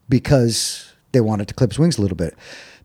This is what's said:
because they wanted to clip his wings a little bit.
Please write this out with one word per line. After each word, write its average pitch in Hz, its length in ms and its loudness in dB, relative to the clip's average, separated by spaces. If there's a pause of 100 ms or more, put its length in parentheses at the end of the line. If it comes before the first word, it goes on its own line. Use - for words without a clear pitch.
because 123 840 0 (200)
they 127 80 4
wanted 107 280 -2
to - 60 -14
clip 120 160 0
his - 80 -6
wings 160 200 2
a 104 40 -2
little 90 140 -2
bit. 82 180 -4 (500)